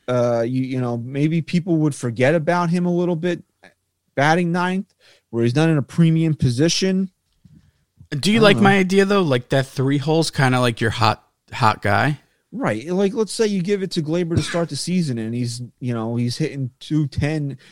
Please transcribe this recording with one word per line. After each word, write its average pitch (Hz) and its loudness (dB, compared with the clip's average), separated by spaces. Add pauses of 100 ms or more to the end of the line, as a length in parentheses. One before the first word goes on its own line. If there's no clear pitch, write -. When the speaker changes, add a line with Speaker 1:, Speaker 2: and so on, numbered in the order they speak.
Speaker 1:
uh, 120 0
you, 127 -2
you 131 -4
know, 123 -4
maybe 143 -2
people 170 -2
would 151 0
forget 123 0
about 170 0
him 175 0
a 175 0
little 175 0
bit 170 -4 (720)
batting 165 2
ninth, 180 -4 (360)
where 117 -2
he's 120 2
not 160 4
in 160 2
a 131 -2
premium 160 2
position. 175 0 (1000)
Speaker 2:
Do 151 -2
you 220 4
Speaker 1:
I - -
don't 220 6
Speaker 2:
like 202 6
Speaker 1:
know. 208 4
Speaker 2:
my 196 6
idea, 190 4
though? 196 2
Like, 131 0
that 135 2
three 139 -2
hole's 160 0
kinda 127 2
like 120 0
your 113 2
hot, - 0 (240)
hot 110 2
guy. 107 0 (320)
Speaker 1:
Right. 143 -4
Like, 190 0
let's 220 -4
say 220 0
you 196 -2
give 196 -2
it 185 -6
to 175 -2
Gleyber 165 -2
to 151 0
start 170 -4
the 143 -8
season, 160 -2
and 113 -6
he's, 120 -4 (200)
you 123 -6
know, 117 -4
he's 120 -2
hitting 135 -4
two 151 -2
ten 143 -4 (140)